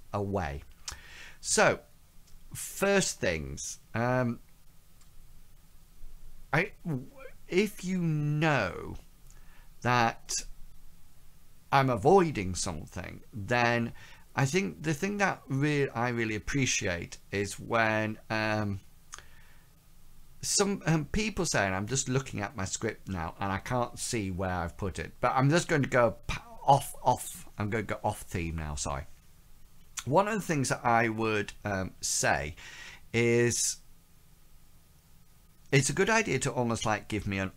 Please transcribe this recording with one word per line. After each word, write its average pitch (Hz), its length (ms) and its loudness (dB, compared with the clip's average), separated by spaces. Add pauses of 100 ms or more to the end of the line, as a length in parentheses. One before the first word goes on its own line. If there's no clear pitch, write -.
(120)
away. 95 500 -2 (800)
So, 160 400 4 (720)
first - 640 0
things, 76 600 -4 (160)
um, 120 440 2 (2250)
I, 170 200 2 (760)
if 208 340 2
you 180 160 -2
know 151 1000 2 (840)
that 120 540 2 (1400)
I'm 135 180 6
avoiding 120 640 6
something, 87 680 -6 (100)
then 117 600 2 (440)
I 127 80 6
think 175 380 0
the 156 120 0
thing 196 240 -2
that 185 300 2
re-, 139 400 2
I 120 220 0
really 113 260 0
appreciate 101 800 0 (160)
is 101 260 -2
when, 110 600 2 (100)
um, 107 520 0 (1600)
some, 196 420 2
um, 156 220 2
people 208 400 0
say, 113 180 2
and 95 100 2
I'm 98 120 -2
just 127 240 -2
looking 127 300 0
at 98 160 -6
my 95 100 -2
script - 420 -4
now, 87 320 -4
and 101 100 -2
I 95 80 0
can't 120 400 -2
see 101 320 -2
where 92 220 -2
I've 85 240 -4
put 95 220 -6
it, - 240 -8
but 123 120 2
I'm 139 140 6
just 170 180 4
going 151 160 2
to 127 60 0
go 120 280 4 (100)
p-, - 100 -4 (260)
off, - 400 4
off, - 460 -2 (100)
I'm 107 120 -2
going 107 160 -2
to 110 80 -4
go - 100 -6
off 104 160 -2
theme 82 360 -4
now, 76 200 -6
sorry. 69 280 -4 (1000)
One 185 240 4
of 220 60 0
the 208 60 0
things 143 280 0
that 131 160 -2
I 117 240 6
would, 110 440 0 (120)
um, 98 360 -2
say 80 540 0 (580)
is 117 640 4 (1900)
it's - 160 6
a - 60 0
good 196 160 4
idea 220 300 4
to 127 120 0
almost, 117 320 0
like, 107 240 0
give 101 180 -2
me 98 120 0
an 95 180 -2